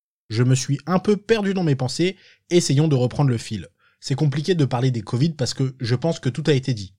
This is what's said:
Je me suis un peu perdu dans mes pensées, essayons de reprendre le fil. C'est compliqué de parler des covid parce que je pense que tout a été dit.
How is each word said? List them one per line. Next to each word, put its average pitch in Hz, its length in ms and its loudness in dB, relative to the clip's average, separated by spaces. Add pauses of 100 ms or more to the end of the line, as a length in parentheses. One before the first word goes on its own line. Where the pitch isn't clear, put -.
(300)
Je 110 120 0
me 127 120 4
suis 139 320 -2
un 180 120 2
peu 208 180 2
perdu 202 380 0
dans 185 100 0
mes 143 120 2
pensées, 160 400 -2 (340)
essayons 160 380 4
de 143 80 2
reprendre 123 340 2
le 117 80 0
fil. 101 300 -10 (320)
C'est - 140 -4
compliqué 151 400 0
de 156 100 2
parler 123 260 0
des 120 120 -4
covid 131 280 0
parce 131 240 -4
que 131 260 -4
je 120 140 -2
pense 160 260 -2
que - 80 -2
tout 143 180 -6
a 160 60 4
été 135 220 0
dit. 101 240 -12